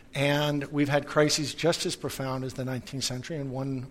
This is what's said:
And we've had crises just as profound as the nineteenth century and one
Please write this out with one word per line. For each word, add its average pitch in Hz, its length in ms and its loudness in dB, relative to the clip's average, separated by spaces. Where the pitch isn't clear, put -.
And 147 520 2
we've 143 260 2
had 143 160 2
crises 151 480 4
just - 320 2
as 170 100 -2
profound 131 480 -4
as 127 80 -6
the 131 120 -6
nineteenth 127 400 -4
century 127 320 -4
and 139 140 -4
one 131 400 -4